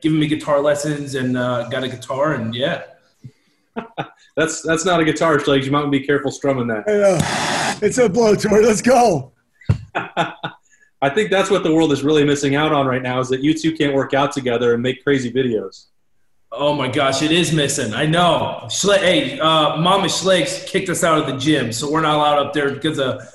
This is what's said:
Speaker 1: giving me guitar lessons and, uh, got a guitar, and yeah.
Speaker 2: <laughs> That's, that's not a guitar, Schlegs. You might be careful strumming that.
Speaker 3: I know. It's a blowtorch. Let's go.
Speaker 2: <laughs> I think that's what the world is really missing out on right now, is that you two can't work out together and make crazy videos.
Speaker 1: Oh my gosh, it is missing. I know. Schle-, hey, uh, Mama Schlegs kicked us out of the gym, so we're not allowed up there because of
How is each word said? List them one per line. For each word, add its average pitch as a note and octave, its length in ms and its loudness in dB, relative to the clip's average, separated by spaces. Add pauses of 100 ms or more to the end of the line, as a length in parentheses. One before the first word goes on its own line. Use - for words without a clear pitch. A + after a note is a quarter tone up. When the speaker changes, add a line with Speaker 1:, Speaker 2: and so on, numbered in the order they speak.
Speaker 1:
giving D#3 180 2
me D3+ 60 2
guitar D3 340 0
lessons D3 540 -2
and, B2+ 240 -2
uh, A#2+ 320 -4
got C3 140 -6
a B2+ 40 -6
guitar, C3+ 460 -4
and A2+ 200 -6
yeah. C#3 280 -4 (960)
Speaker 2:
<laughs> - 60 -8 (540)
That's, D#3+ 260 -2
that's D#3+ 220 -2
not F3+ 160 2
a D#3+ 40 2
guitar, D#3 340 2
Schlegs. C#3 260 2
You C3+ 80 -2
might D3 180 0
be C#3 100 2
careful C#3 300 -2
strumming C3 380 -2
that. G#2+ 180 -4
Speaker 3:
I G#3+ 60 0
know. - 920 0
It's G#3 120 0
a A#3+ 100 4
blowtorch. G#3 540 4
Let's A3 180 4
go. A#3 520 4 (340)
Speaker 2:
<laughs> - 280 -2
I - 1160 -6
think G3+ 200 0
that's F#3+ 200 2
what F#3+ 120 2
the D#3+ 120 2
world D#3+ 180 4
is C3 100 0
really D3 220 4
missing C#3+ 300 0
out D#3 180 2
on C#3 140 2
right B2+ 160 -2
now, B2+ 180 -2
is A#2+ 80 -4
that C3 140 -2
you D3+ 100 4
two D#3+ 240 -2
can't C#3+ 180 0
work C3+ 200 0
out C#3 180 0
together A#2+ 400 0
and A#2 100 0
make C3 220 -4
crazy C3 260 0
videos. A2+ 560 -4 (640)
Speaker 1:
Oh C#3+ 240 -2
my C3 140 -2
gosh, C3+ 320 0
it D3+ 100 0
is E3 220 2
missing. C#3 400 0
I C3 140 -2
know. D#3+ 640 0
Schle-, F#3+ 300 2
hey, D#3+ 400 0
uh, D#3 380 2
Mama F3+ 300 2
Schlegs E3+ 600 -2
kicked F3 220 -4
us E3+ 160 -2
out D#3+ 140 2
of D3 80 -2
the C3+ 100 -6
gym, C3 360 0
so C#3+ 180 -6
we're D#3 100 0
not D3+ 160 0
allowed D3 300 2
up - 80 -8
there C#3+ 160 0
because C#3 280 -4
of B2+ 240 -4 (120)